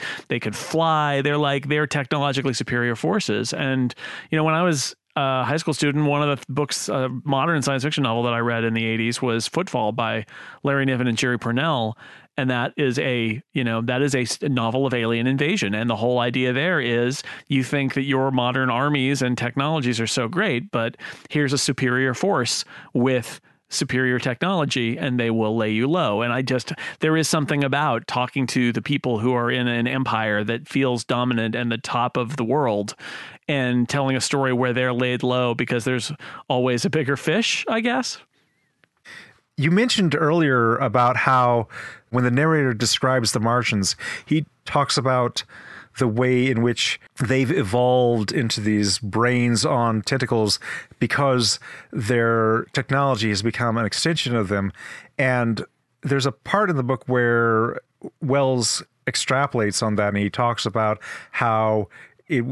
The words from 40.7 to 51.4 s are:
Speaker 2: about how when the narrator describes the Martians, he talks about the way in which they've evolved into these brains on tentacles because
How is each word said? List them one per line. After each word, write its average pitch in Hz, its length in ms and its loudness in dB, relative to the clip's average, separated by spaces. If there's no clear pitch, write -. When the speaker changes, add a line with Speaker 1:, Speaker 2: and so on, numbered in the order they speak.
Speaker 2:
about 123 400 4
how 123 500 4
when 123 120 0
the 123 80 4
narrator 143 440 2
describes 123 580 0
the 123 80 0
Martians, 113 560 0
he 151 200 0
talks - 320 0
about 127 460 0
the 131 100 4
way 127 420 2
in 113 100 2
which - 380 0
they've 131 320 2
evolved 123 800 2
into 113 280 -2
these 104 380 2
brains 120 640 2
on 117 380 0
tentacles 113 560 0
because 127 640 2